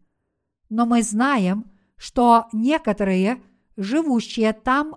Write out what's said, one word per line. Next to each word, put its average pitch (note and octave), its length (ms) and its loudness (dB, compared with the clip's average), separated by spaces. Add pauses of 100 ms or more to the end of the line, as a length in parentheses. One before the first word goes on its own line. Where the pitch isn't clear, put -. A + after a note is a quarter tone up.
(680)
но A3+ 180 0
мы A#3 160 2
знаем, G#3+ 680 -2 (260)
что A#3 560 2
некоторые G#3+ 880 0 (340)
живущие A3+ 760 -2
там C#4+ 440 -4